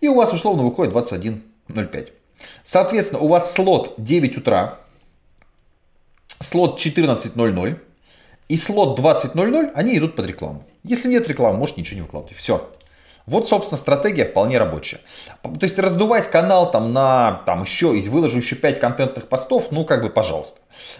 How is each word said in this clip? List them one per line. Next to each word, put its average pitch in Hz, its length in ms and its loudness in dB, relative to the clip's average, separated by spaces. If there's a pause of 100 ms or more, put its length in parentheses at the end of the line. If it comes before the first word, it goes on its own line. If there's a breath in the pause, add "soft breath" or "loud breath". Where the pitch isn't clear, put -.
и 294 60 2
у 269 80 4
вас, 226 180 4
условно, 170 300 0
выходит 123 280 0
двадцать 120 220 -2
один 104 300 -8 (240)
ноль 107 200 -6
пять. - 260 -12 (500 loud breath)
Соответственно, 185 580 2
у 151 60 2
вас 175 260 4
слот 190 440 2
девять 131 400 0
утра, 101 420 0 (1600)
слот 175 400 0
четырнадцать 143 560 0
ноль 117 180 2
ноль 104 260 -4 (680 soft breath)
и 160 100 -2
слот 185 380 2
двадцать 143 400 2
ноль 196 160 2
ноль, 302 240 0
они 214 220 0
идут 160 180 -2
под - 100 -4
рекламу. 73 400 -12 (180)
Если 240 260 -2
нет 240 180 2
рекламы, 117 300 2
можете 127 240 -4
ничего 90 160 -10
не 90 40 -10
выкладывать. - 360 -14
Все. - 320 -4 (560 soft breath)
Вот, 196 220 0
собственно, 196 320 0
стратегия 143 460 0
вполне 117 320 0
рабочая. 80 420 -2 (420 loud breath)
П-, - 160 -10
то 196 60 -2
есть 190 160 -2
раздувать 196 500 2
канал 175 400 4
там 113 220 0
на, 127 540 2
там 87 160 0
еще, 143 320 0
и 101 80 0
выложу 123 360 0
еще 123 200 -4
пять - 240 0
контентных 127 480 -2
постов, 185 420 -2
ну, 160 140 -2
как 131 160 2
бы, 113 80 -4
пожалуйста. 82 500 -4 (400 loud breath)